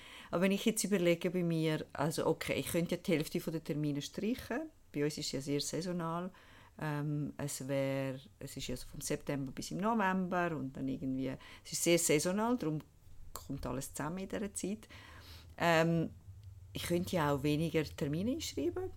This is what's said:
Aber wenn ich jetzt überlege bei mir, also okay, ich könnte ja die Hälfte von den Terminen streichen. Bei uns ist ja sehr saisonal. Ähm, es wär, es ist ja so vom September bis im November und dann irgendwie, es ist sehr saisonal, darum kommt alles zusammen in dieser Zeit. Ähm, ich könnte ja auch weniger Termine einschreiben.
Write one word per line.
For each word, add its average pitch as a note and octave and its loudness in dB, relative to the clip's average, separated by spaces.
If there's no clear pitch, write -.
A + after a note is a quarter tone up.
Aber F3 4
wenn F#3+ 6
ich G3 0
jetzt A3 4
überlege F3 4
bei F3 2
mir, D#3+ 2
also - 0
okay, - 2
ich C3+ 0
könnte F3 2
ja - -10
die - 0
Hälfte D#3 2
von E3+ -4
den D#3+ -4
Terminen D3 0
streichen. A#3+ -4
Bei D3 0
uns D3+ 0
ist D3+ -4
ja C#3 -2
sehr C#3 0
saisonal. E3+ -2
Ähm, D3 -2
es C#3 -6
wär, C3+ 0
es - -12
ist C3+ -6
ja B2 -4
so - -10
vom - -12
September C#3+ -4
bis - -8
im D#3 -4
November F#3 2
und C3+ -6
dann C3+ -4
irgendwie, C3 -2
es - -10
ist - -2
sehr E3+ 8
saisonal, F#3 4
darum D#3 0
kommt - -8
alles B2+ -4
zusammen D#3 -4
in F#3+ -6
dieser G3 -4
Zeit. G#3 -4
Ähm, E3 6
ich - -6
könnte F3 0
ja D3 4
auch C#3+ 0
weniger D3+ 2
Termine E3 -2
einschreiben. F4 -2